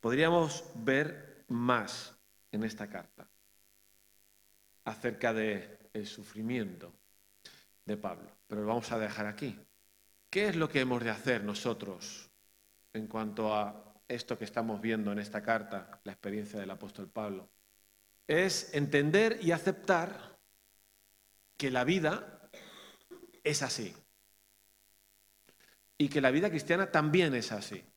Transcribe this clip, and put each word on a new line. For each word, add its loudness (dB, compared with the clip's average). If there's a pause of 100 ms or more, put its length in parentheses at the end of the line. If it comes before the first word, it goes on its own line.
Podríamos 2 (100)
ver -2
más 0 (340)
en -2
esta -6
carta -14 (1600)
acerca -2
de -2 (140)
el -8
sufrimiento -8 (920)
de -2
Pablo, -8 (160)
pero -4
lo -2
vamos 0
a 0
dejar -2
aquí. -8 (680)
¿Qué 2
es 0
lo 2
que 2
hemos 2
de 0
hacer 0
nosotros -6 (640)
en -6
cuanto -2
a -4 (140)
esto -4
que -6
estamos -2
viendo 0
en -2
esta -6
carta, -2
la -10
experiencia -6
del -6
apóstol -12
Pablo? -6 (760)
Es 2
entender 4
y 4
aceptar 0 (1160)
que 0
la 4
vida 2 (1000)
es 2
así -4 (2000)
y 4
que 2
la 8
vida 4
cristiana 2
también 4
es -2
así. -8 (140)